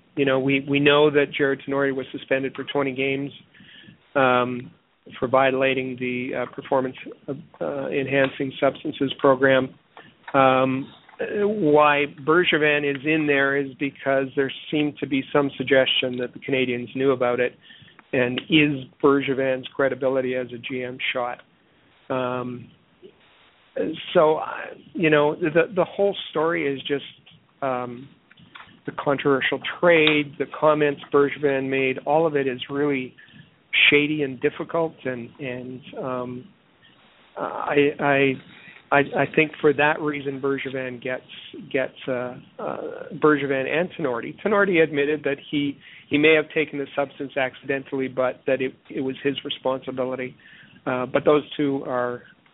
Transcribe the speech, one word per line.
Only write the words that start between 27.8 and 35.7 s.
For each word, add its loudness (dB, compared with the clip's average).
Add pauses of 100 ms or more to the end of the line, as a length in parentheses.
the -8
controversial 0 (220)
trade, 4
the -4 (140)
comments 2 (120)
Bergevin 2
made, 0
all 4
of 0
it 0
is -4 (100)
really -2 (720)
shady 2
and -6
difficult, -4 (100)
and, -8 (120)
and, -10 (200)